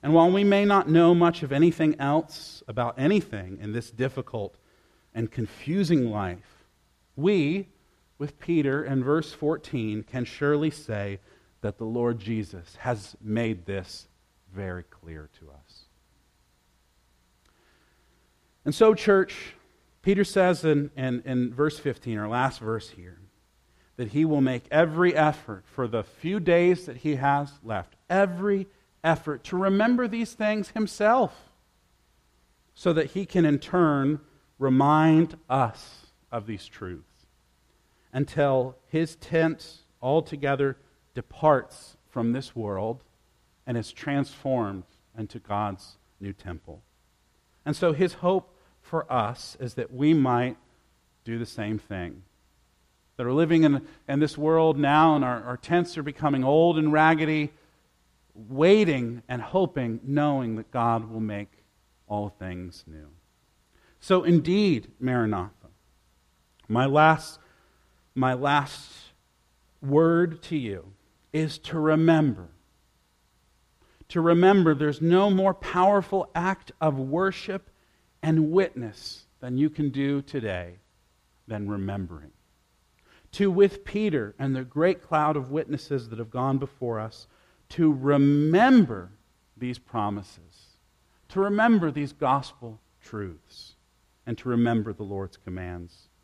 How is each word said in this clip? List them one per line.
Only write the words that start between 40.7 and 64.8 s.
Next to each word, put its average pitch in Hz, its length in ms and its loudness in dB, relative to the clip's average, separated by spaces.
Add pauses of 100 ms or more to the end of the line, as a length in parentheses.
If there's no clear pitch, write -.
departs - 840 0 (120)
from 117 240 -2
this 135 220 -8
world 110 480 -6 (600)
and 120 120 -4
is 113 140 -8
transformed 127 920 -4 (340)
into 110 220 -12
God's 104 580 -8 (220)
new 98 140 -10
temple. 82 480 -16 (840)
And 147 100 -4
so 170 180 0
his 175 200 0
hope 180 440 -2 (240)
for - 300 -6
us 117 480 -4
is 123 140 -10
that 123 200 -8
we 147 200 2
might 127 440 2 (640)
do 117 160 -8
the 117 60 -8
same 107 340 -8
thing. 90 420 -12 (960)
That 123 80 -6
are 123 80 -2
living 160 300 4
in, 143 220 2 (220)
in 139 120 -2
this 147 180 0
world 160 400 2
now, 151 380 4
and 139 100 0
our, 120 180 -4
our 123 140 -8
tents 175 400 -2
are 151 60 -8
becoming 143 400 -2
old 160 340 4
and 151 160 0
raggedy, 156 580 2 (840)
waiting 131 960 2
and 123 140 -8
hoping, 131 640 -2
knowing 139 540 -2
that 110 140 -12
God 117 380 -2
will 113 120 -8
make 104 280 -6 (580)
all 104 220 -6
things 90 560 -14
new. 78 220 -20 (920)
So 185 240 2
indeed, 170 760 2